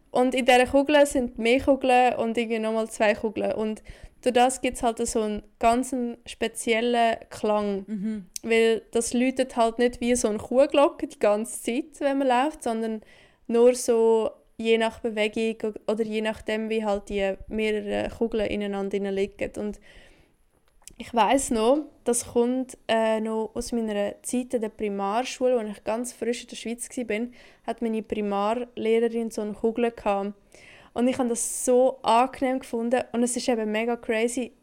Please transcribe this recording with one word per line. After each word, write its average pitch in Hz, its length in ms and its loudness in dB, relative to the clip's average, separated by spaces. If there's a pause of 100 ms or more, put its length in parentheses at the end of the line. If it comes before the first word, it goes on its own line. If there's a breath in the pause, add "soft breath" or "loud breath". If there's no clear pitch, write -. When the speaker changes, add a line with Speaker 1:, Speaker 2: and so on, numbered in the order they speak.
(100)
Speaker 1:
und 254 240 2
in 254 100 0
dieser 247 220 6
Kugel 285 400 6
sind 247 320 -2
mehr 233 220 4
Kugeln 254 560 4
und 226 200 -2
irgendwie 226 220 -2
nochmal 220 320 -2
zwei 214 240 2
Kugeln. 202 380 -4
Und 220 300 -4 (400 soft breath)
durch 247 120 2
das 254 260 4
gibt's 247 220 -4
halt 233 240 0
so 226 160 -2
einen 214 200 -4 (160)
ganz 240 360 2 (320)
speziellen 233 920 0 (140)
Klang. 208 560 -2
Speaker 2:
Mhm. 214 400 -6 (160)
Speaker 1:
Weil 226 480 2
das 233 240 -2
läutet 254 420 0
halt 226 220 2
nicht 240 240 0
wie 240 120 2
so 240 140 2
eine 214 100 -2
Kuhglocke 294 680 2
die - 120 -14
ganze 214 440 0
Zeit, - 380 -6
wenn 277 180 0
man 277 100 2
läuft, 262 340 0
sondern 226 380 -4 (460 soft breath)
nur 233 280 6
so 226 560 2 (280)
je 226 200 2
nach 226 220 -2
Bewegung 220 560 -2 (300)
o-, 208 60 0
oder 220 100 -2
je 214 200 -2
nachdem, 220 480 -4
wie 220 120 0
halt 202 280 -2
die 196 240 0 (140)
mehreren 208 640 -2
Kugeln 220 360 -2
ineinander 202 520 -4 (140)
liegen. 202 460 -4
Und 208 200 -6 (1160 soft breath)
ich - 160 -16
weiss 233 380 2
noch, 247 340 2 (200)
das 240 280 -2
kommt, 247 460 -2 (100)
äh, 220 320 2
noch 220 340 -4
aus 240 180 -8
meiner 208 500 -2
Zeit 247 320 -4
in 226 80 -2
der 214 80 -4
Primarschule, 220 880 -2
als 214 160 -8
ich - 80 -20
ganz 240 300 -6
frisch 240 300 -4
in - 40 -20
der 226 80 -16
Schweiz 240 320 -10
gsi 247 160 -8
bin, 220 300 -6 (320 soft breath)
hat 226 160 -6
meine 220 200 -2
Primarlehrerin 226 1300 -2
so 220 120 -6
eine 208 100 -6
Kugel 226 380 0
gehabt. 202 420 -2 (600 soft breath)
Und 240 120 2
ich 254 120 0
habe 254 100 0
das - 380 -4
so 254 340 4
angenehm 254 600 2
gefunden 240 420 -2 (100)
und 233 100 0
es 240 140 0
ist 247 140 -6
eben 220 200 0
mega 226 260 -2
crazy. 233 560 -2 (100)